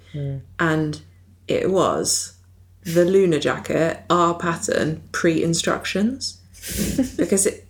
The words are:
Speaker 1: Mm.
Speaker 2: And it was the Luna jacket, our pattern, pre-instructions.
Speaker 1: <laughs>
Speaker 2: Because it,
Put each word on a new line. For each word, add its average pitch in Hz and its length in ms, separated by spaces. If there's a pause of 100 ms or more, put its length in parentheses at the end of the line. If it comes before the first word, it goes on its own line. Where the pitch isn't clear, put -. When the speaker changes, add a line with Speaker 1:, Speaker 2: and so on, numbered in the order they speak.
(140)
Speaker 1:
Mm. 139 280 (180)
Speaker 2:
And 156 400 (480)
it - 220
was 135 640 (500)
the 175 200
Luna 180 360
jacket, 147 680
our 170 260
pattern, 160 680 (100)
pre-instructions. 180 1300
Speaker 1:
<laughs> - 680
Speaker 2:
Because - 300
it, - 240